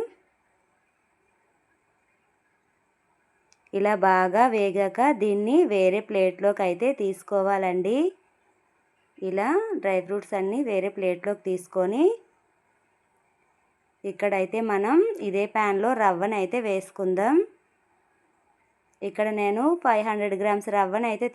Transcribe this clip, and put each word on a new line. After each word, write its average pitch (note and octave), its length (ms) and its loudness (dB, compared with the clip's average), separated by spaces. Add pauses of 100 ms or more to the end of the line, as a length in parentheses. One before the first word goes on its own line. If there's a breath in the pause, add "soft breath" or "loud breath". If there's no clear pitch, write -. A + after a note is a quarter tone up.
(3750)
ఇలా G3+ 160 2 (180)
బాగా F#3 320 4 (120)
వేగాక G3 440 0 (240)
దీన్ని G#3+ 340 2 (160)
వేరే F#3+ 260 2 (100)
ప్లేట్లోకి G3 580 0
అయితే F3+ 200 -2 (140)
తీసుకోవాలండి. F#3+ 960 -2 (1300)
ఇలా G3 200 -2 (340)
డ్రై F#3+ 240 2
ఫ్రూట్స్ G3+ 320 -6
అన్నీ G3 200 -2 (120)
వేరే G3 260 -2
ప్లేట్లోకి F#3+ 540 -4
తీసుకొని F#3 520 -2 (2000)
ఇక్కడైతే F#3+ 460 -2 (140)
మనం G#3 260 2 (300)
ఇదే G3 140 -2 (140)
ప్యాన్లో G#3 340 2 (120)
రవ్వనైతే G3 560 0 (100)
వేసుకుందాం. F#3+ 680 0 (1700)
ఇక్కడ G#3+ 200 -4 (140)
నేను G#3 220 0 (200)
ఫైవ్ G#3+ 260 2
హండ్రెడ్ G#3 320 -2
గ్రామ్స్ G#3 340 -2
రవ్వనైతే G#3+ 600 -2